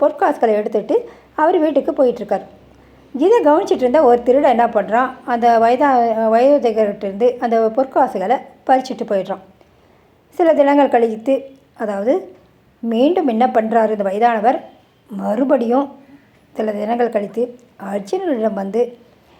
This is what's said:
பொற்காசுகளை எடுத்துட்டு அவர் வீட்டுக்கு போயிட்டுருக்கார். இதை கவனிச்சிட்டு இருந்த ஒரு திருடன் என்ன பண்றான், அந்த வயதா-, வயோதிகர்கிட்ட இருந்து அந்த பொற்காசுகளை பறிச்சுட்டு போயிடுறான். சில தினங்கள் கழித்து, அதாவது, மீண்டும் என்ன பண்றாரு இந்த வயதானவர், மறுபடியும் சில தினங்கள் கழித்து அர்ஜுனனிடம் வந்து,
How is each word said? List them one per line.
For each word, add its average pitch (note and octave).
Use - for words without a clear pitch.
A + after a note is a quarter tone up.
பொற்காசுகளை C#4+
எடுத்துட்டு G#3+
அவர் E4
வீட்டுக்கு D4+
போயிட்டுருக்கார். A#3+
இதை G4
கவனிச்சிட்டு D#4+
இருந்த C4
ஒரு A#3+
திருடன் C#4
என்ன A#3
பண்றான், A3+
அந்த A#3
வயதா-, A#3
வயோதிகர்கிட்ட A3+
இருந்து A3+
அந்த A3+
பொற்காசுகளை C4
பறிச்சுட்டு C4
போயிடுறான். F#3+
சில E4
தினங்கள் C#4+
கழித்து, A#3
அதாவது, G#3+
மீண்டும் C#4
என்ன A#3+
பண்றாரு A3
இந்த G3+
வயதானவர், A3
மறுபடியும் A#3+
சில A3
தினங்கள் A3+
கழித்து A3+
அர்ஜுனனிடம் A3+
வந்து, G3